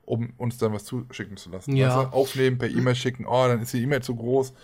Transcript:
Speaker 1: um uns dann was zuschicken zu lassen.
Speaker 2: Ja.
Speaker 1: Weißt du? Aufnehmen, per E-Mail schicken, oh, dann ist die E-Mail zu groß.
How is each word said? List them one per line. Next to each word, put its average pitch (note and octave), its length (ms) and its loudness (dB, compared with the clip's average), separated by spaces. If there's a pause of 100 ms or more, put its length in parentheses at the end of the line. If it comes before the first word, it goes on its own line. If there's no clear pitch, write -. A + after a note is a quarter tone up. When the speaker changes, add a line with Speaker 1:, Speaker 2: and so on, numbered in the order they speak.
Speaker 1:
um A#2 340 -4
uns A#2+ 200 -4
dann G#2+ 160 0
was G#2 100 -6
zuschicken A2 540 -10
zu - 120 -16
lassen. A2+ 280 -2
Speaker 2:
Ja. B2+ 180 4
Speaker 1:
Weißt C3 160 0
du? C3 60 0
Aufnehmen, C3 400 2
per B2 120 -2
E-Mail B2 260 2
schicken, B2+ 300 -4
oh, B2+ 220 4
dann A#2+ 140 2
ist A#2+ 100 -6
die A#2+ 120 0
E-Mail C3+ 180 0
zu A#2+ 160 -4
groß. C3 360 0 (100)